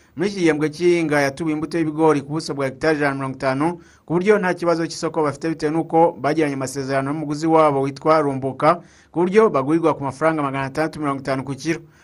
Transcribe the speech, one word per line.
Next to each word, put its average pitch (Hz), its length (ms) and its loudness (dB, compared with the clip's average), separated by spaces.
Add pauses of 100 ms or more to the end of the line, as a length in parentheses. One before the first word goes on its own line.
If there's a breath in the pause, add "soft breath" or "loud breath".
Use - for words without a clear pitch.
(160 soft breath)
Muri 180 140 -2
iki 196 100 -6
gihembwe 156 320 2
cy'ihinga 165 500 2
yatubuye 151 340 -2
imbuto 156 220 -4
y'ibigori 156 440 2
ku 139 180 -10
buso 156 160 -8
bwa 139 100 -2
hegitari 147 320 0
ijana 143 140 0
na 135 40 -4
mirongo 135 200 -6
itanu, 135 300 0 (400 loud breath)
ku - 80 -4
buryo 190 260 4
nta 180 140 0
kibazo 170 340 0
cy'isoko 160 360 -4
bafite 147 260 -2
bitewe 156 220 -4
n'uko 165 500 2
bagiranye 147 340 0
amasezerano 135 560 -4
n'umuguzi 151 360 -4
wabo 156 360 4
witwa 156 380 2
Rumbuka, 139 580 0 (320 loud breath)
ku 160 80 -4
buryo 196 300 4
bagurirwa 151 440 2
ku 139 100 -8
mafaranga 151 380 0
magana 139 300 -4
atandatu 151 280 -4
mirongo 143 200 -4
itanu 135 240 -4
ku 139 120 -6
kiro. 156 240 -4 (240 soft breath)